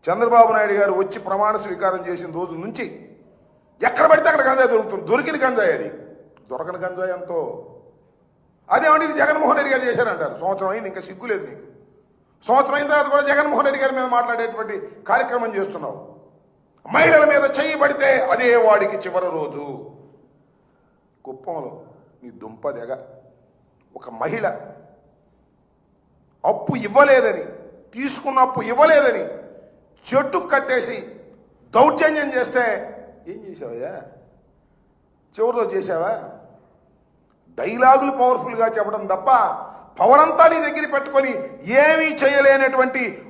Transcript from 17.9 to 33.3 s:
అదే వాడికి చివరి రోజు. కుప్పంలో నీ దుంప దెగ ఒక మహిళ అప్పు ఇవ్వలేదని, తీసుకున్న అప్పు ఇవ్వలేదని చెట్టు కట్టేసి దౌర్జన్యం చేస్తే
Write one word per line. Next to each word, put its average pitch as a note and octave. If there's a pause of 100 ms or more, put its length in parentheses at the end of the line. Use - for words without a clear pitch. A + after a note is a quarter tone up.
అదే B3 (180)
వాడికి G3+
చివరి F3+ (100)
రోజు. C#3+ (1600)
కుప్పంలో C3 (500)
నీ B2 (120)
దుంప A2
దెగ A#2+ (1000)
ఒక - (140)
మహిళ G3+ (2000)
అప్పు G#3 (140)
ఇవ్వలేదని, B3+ (500)
తీసుకున్న C4
అప్పు B3+ (120)
ఇవ్వలేదని C#4+ (840)
చెట్టు C4+ (140)
కట్టేసి B3 (760)
దౌర్జన్యం D4+
చేస్తే B3 (680)